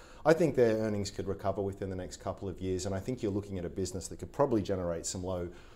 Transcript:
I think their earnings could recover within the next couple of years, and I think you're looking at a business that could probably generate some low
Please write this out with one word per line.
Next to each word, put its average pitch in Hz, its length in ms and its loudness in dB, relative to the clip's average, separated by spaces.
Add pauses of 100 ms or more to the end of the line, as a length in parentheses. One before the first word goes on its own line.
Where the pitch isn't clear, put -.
(260)
I 156 80 10
think 165 220 4
their 113 220 8
earnings 104 340 0
could 92 160 -4
recover 98 340 -2
within 98 300 -4
the 95 40 -4
next 92 220 -8
couple 95 320 -6
of 85 120 -8
years, 92 260 0
and 95 80 0
I 95 40 -2
think 123 220 -4
you're 104 100 0
looking 98 280 -2
at 87 60 -4
a 85 40 -4
business 92 380 -4
that 87 100 -10
could 87 140 -10
probably 123 320 4
generate 87 420 -2
some 95 180 -4
low 90 240 -2 (280)